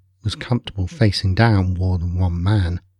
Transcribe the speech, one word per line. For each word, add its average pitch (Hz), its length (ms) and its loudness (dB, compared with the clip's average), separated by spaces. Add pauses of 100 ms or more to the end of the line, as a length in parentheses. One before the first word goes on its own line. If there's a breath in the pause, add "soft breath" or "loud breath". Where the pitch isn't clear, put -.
(240)
was 104 120 -6
comfortable - 500 -4
facing 98 480 0
down 98 400 4
more 92 240 0
than 87 220 -2
one 87 240 0
man. 92 360 0 (200)